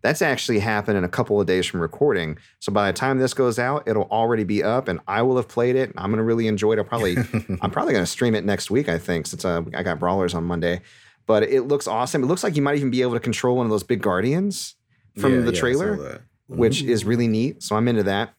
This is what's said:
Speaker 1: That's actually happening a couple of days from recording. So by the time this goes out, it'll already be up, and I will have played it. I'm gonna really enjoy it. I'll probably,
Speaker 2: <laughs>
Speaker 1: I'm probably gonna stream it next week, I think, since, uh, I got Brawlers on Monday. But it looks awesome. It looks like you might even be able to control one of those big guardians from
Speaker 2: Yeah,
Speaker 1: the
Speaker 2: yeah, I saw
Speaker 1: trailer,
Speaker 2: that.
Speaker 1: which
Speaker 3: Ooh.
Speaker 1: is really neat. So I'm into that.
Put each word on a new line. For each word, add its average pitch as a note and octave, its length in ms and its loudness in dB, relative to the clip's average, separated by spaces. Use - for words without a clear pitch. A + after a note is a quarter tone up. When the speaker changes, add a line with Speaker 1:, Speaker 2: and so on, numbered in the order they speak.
Speaker 1:
That's D3+ 200 0
actually B2+ 380 2
happening G#2 440 0
a F2 60 -2
couple G#2+ 300 0
of G2 60 2
days F#2 220 2
from F2+ 140 -4
recording. E2+ 560 0
So - 120 -6
by G2+ 200 2
the F2+ 60 -4
time C3 220 0
this C3 160 0
goes B2 240 0
out, C3+ 280 -2
it'll G#2+ 220 0
already A2+ 360 0
be G2 180 -2
up, A#2 240 0
and A2+ 200 -4
I G2+ 140 0
will B2+ 140 2
have B2 120 0
played B2 280 0
it. C3 220 0
I'm F#2 120 -6
gonna A2 140 0
really A2+ 240 0
enjoy G#2+ 260 0
it. G#2+ 60 2
I'll G2 60 -2
probably, G#2 320 -2
Speaker 2:
<laughs> - 440 -4
Speaker 1:
I'm G2 80 -2
probably D#4+ 240 0
gonna F#2 140 2
stream A#2+ 260 0
it G#2 120 0
next G2 260 -2
week, C#3 180 0
I E2 80 0
think, E2 300 -2
since, - 180 -10
uh, E2+ 160 0
I E2+ 80 -4
got E2 160 -2
Brawlers F2 340 0
on E2 120 -4
Monday. F2 360 -2
But G#2+ 160 4
it B2+ 240 2
looks C#3+ 180 0
awesome. B2+ 380 -2
It B2+ 40 0
looks F3+ 160 0
like F#3+ 120 -2
you C#3+ 80 2
might C#3+ 140 2
even C#3 120 0
be B2+ 140 0
able B2 100 0
to A#2+ 60 -2
control B2 380 0
one B2 100 0
of - 20 0
those G#2 140 0
big A2+ 180 -2
guardians C3+ 720 -2
from C3 160 2
Speaker 2:
Yeah, B2 60 2
Speaker 1:
the A#2 40 0
Speaker 2:
yeah, A#2+ 40 2
I A#2 40 0
saw - 60 -2
Speaker 1:
trailer, D#3 380 0
Speaker 2:
that. - 240 -12
Speaker 1:
which B2+ 340 2
Speaker 3:
Ooh. C3 80 -2
Speaker 1:
is G#2 160 2
really A#2+ 220 2
neat. A2+ 340 0
So - 140 -2
I'm A#2 120 2
into A2 160 4
that. G2 360 0